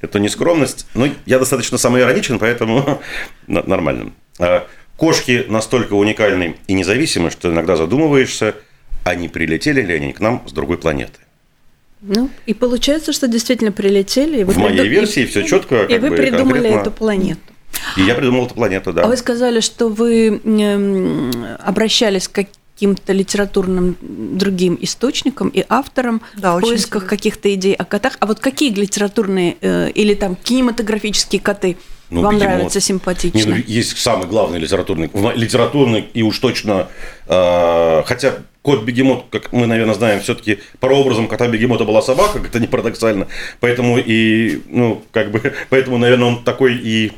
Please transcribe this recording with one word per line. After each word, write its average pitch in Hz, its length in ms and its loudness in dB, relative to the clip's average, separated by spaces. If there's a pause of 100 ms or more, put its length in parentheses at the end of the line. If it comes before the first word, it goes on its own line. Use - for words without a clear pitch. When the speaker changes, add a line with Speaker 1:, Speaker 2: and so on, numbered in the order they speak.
Speaker 1:
эту - 180 -2
нескромность. 139 720 0
Но 123 140 2 (180)
я 127 140 4
достаточно 127 380 -2
самоироничен, 127 640 2
поэтому 117 600 0 (220)
<laughs> - 240 -18
н-, - 180 -2
нормально. 69 460 -2 (280)
А, 87 280 2 (300)
"Кошки 127 500 0
настолько 110 460 -2
уникальны 101 640 2 (100)
и 98 60 0
независимы, 95 580 0
что - 180 -4
иногда 82 280 2
задумываешься, 120 760 2 (520)
а 90 100 0
не 87 120 -6
прилетели 82 540 0
ли 87 140 -2
они 71 180 -4
к - 60 -14
нам 113 280 -2
с - 40 -16
другой 73 260 -4
планеты". 71 420 -4 (800)
Speaker 2:
Ну, 226 280 -2 (160)
и 220 80 -2
получается, 254 600 -2
что 277 160 -2
действительно 226 420 0
прилетели. 202 680 0
И - 20 2
вы 185 100 2
Speaker 1:
В - 40 2
моей - 240 2
Speaker 2:
приду-, 104 80 2
Speaker 1:
версии 185 340 2
Speaker 2:
и, - 20 2
Speaker 1:
все - 180 0
четко, 147 400 2
Speaker 2:
и 95 100 2
Speaker 1:
как 226 80 2
Speaker 2:
вы 277 80 2
Speaker 1:
бы, - 80 0
Speaker 2:
придумали 254 440 2
Speaker 1:
конкретно. 214 200 2
Speaker 2:
эту 208 100 -2
планету. 196 480 -2 (580)
Speaker 1:
И 95 60 2
я 107 120 4
придумал 123 300 2
эту - 100 -12
планету, 95 380 -2
да. 85 100 2
Speaker 2:
А - 40 4
вы 247 100 2
сказали, 240 440 0
что - 280 -2
вы, 226 540 2
м, 202 880 0 (340)
обращались 202 640 0
к - 60 -14 (420)
каким-то 196 380 0
литературным 190 880 0
другим 180 800 -2
источникам 240 680 -4
и - 200 -2
авторам 240 520 -2 (160)
Speaker 3:
Да, 190 160 0
Speaker 2:
в 175 40 0
Speaker 3:
очень 202 120 2
Speaker 2:
поисках 220 340 -2
Speaker 3:
интересно. 185 140 -12
Speaker 2:
каких-то 202 360 -2
идей 190 200 0
о - 120 -4
котах. - 340 -2
А 214 80 0
вот 214 120 -2
какие 269 340 0
литературные, 196 880 0
э, 175 340 0
или 208 180 4
там 196 220 -2
кинематографические 220 1080 -2
коты 190 360 -2 (320)
Speaker 1:
Ну, 170 120 0
Speaker 2:
вам 208 140 4
Speaker 1:
"Бегемот". 196 220 2
Speaker 2:
нравятся, 185 240 -2
симпатичны? 180 560 -2
Speaker 1:
Не, 107 80 2
ну, 92 100 0 (100)
есть 110 320 -2
самый 92 300 0
главный 87 320 0
литературный, 82 540 -2
в 101 80 -2
мо-, 101 120 0
литературный 117 800 2
и 117 80 -2
уж 107 180 2
точно, 104 500 0 (380)
э, 85 800 4
хотя 123 280 0 (280)
кот-бегемот, 127 720 0
как - 200 -6
мы, 120 160 2
наверное, 113 280 2
знаем, 107 260 2
все-таки 110 380 -2 (200)
прообразом 131 480 2
кота-бегемота 117 580 0
была 107 160 4
собака, 151 380 2
как - 80 -6
это 117 120 -2
не 117 80 0
парадоксально, 110 600 -2 (320)
поэтому 120 380 2
и, 110 720 2
ну, 113 440 0
как 104 200 -2
бы, 113 100 0
<laughs> - 280 -6
поэтому, 127 280 2
наверное, 120 300 4
он 120 160 -2
такой 123 320 2
и 110 420 -2